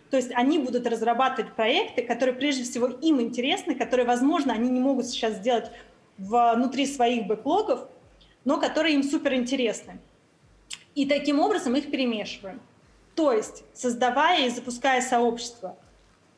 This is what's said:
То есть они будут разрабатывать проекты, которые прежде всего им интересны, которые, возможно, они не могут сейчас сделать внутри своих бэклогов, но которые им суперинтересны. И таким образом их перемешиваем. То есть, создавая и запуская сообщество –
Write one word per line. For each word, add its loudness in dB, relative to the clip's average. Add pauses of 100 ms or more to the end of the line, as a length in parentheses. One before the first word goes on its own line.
(100)
То 0
есть -2
они 2
будут -2
разрабатывать 0
проекты, 0
которые 0
прежде -2
всего -2
им 2
интересны, -2
которые, 0
возможно, 2
они 0
не 0
могут 0
сейчас -4
сделать -2 (480)
внутри 2
своих 0
бэклогов, 0 (640)
но 2
которые 2
им 4
суперинтересны. -2 (960)
И 0
таким 2
образом 2
их -2
перемешиваем. -4 (540)
То 2
есть, -2 (100)
создавая 2
и 0
запуская 0
сообщество – -2 (600)